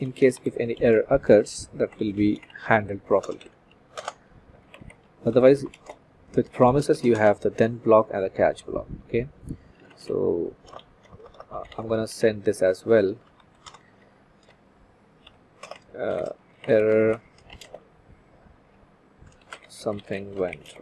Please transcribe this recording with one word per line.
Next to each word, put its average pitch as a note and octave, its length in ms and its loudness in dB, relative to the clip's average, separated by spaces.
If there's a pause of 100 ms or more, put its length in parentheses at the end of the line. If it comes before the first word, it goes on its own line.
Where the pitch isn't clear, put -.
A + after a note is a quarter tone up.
in C3 120 -8
case B2+ 320 2
if - 140 -6
any A#2 240 -6
error A2+ 260 4
occurs, - 640 2
that - 260 -6
will G#2+ 140 -4
be G#2 300 0 (240)
handled G#2 400 0
properly. - 440 -2 (1700)
Otherwise, C3 400 4 (680)
with - 180 -2
promises B2+ 520 2
you A#2+ 100 4
have G#2+ 260 2
the G#2 100 -2
then A2+ 260 0
block A2 360 4
and G2+ 120 -4
the F#2+ 40 -2
catch E2 380 -2
block. - 200 -8 (220)
Okay, B2 200 -4 (680)
so, F#2 560 -4 (960)
uh, G#2 120 -12 (160)
I'm A2+ 100 -10
gonna A2 200 -4
send G#2+ 360 -2
this G#2 160 -2
as F#2 240 0
well. G#2+ 300 2 (2750)
Uh, F#2+ 320 -6 (360)
error, A2 540 2 (2500)
something G2+ 680 -10
went F2 460 -8